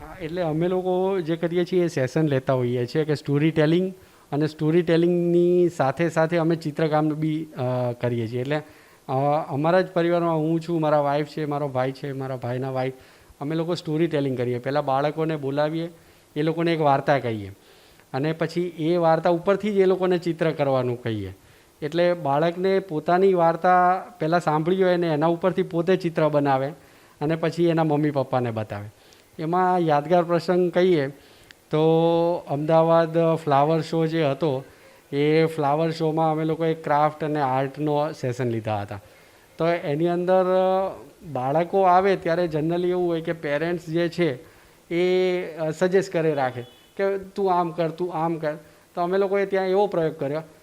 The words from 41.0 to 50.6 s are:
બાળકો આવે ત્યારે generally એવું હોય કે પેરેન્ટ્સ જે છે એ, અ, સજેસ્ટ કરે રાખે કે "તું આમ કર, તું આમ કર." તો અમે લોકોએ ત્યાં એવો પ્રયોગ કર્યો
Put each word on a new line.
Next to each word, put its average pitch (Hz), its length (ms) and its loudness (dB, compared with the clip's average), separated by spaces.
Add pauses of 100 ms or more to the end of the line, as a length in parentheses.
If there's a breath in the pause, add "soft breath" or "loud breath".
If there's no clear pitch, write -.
બાળકો 156 500 0
આવે 190 340 4
ત્યારે 175 300 0
generally 165 420 -2
એવું 180 200 0
હોય 165 140 -2
કે 170 120 -4
પેરેન્ટ્સ 160 560 -4
જે 170 200 0
છે 160 460 -4 (360 loud breath)
એ, 180 640 0
અ, 160 160 -4
સજેસ્ટ 185 420 0
કરે 160 200 2
રાખે 127 280 -2 (360 loud breath)
કે 196 200 -2
"તું 190 420 -2
આમ 175 120 0
કર, 165 180 -2
તું 175 260 -6
આમ 165 220 -2
કર." 156 180 -4 (400 loud breath)
તો 180 60 -4
અમે 180 160 0
લોકોએ 196 280 0
ત્યાં 190 220 0
એવો 196 200 2
પ્રયોગ 160 320 -2
કર્યો 143 200 -4 (240 loud breath)